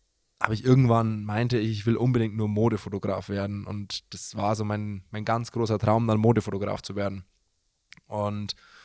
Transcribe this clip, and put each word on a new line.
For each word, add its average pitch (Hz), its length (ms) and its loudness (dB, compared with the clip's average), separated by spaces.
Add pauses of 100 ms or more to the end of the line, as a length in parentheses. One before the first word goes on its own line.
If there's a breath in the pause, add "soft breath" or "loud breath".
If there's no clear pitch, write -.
(400)
hab - 120 -2
ich 107 120 -4
irgendwann, 117 600 4
meinte 117 340 0
ich, 110 140 0
ich 104 140 -6
will 117 120 2
unbedingt 113 380 2
nur 110 120 0
Modefotograf 104 800 0
werden. 101 360 -4
Und 101 480 -10
das - 220 -10
war 104 200 0
so 104 100 -2
mein, 104 440 -4
mein 107 160 -8
ganz 117 260 -2
großer 110 280 0
Traum, 110 260 4
dann 110 140 4
Modefotograf 101 640 2
zu 98 140 -12
werden. 98 300 -6 (800)
Und 104 500 -4 (300 loud breath)